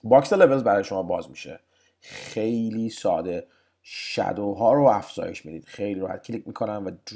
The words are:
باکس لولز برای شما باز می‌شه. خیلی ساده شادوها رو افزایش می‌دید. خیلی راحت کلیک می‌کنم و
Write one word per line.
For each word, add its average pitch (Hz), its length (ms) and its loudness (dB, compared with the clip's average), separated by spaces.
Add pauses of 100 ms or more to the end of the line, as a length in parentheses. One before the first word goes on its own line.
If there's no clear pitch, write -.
باکس 135 280 6
لولز 135 300 6
برای 101 220 2
شما 95 180 -4
باز 87 280 -4
می‌شه. - 300 -16 (400)
خیلی 113 920 -4
ساده 87 560 -2 (360)
شادوها 101 920 -2
رو 143 120 6
افزایش 101 640 0
می‌دید. 80 180 -14
خیلی 101 360 -6
راحت 95 220 -8
کلیک - 240 -8
می‌کنم 107 400 -6
و 92 40 -6 (260)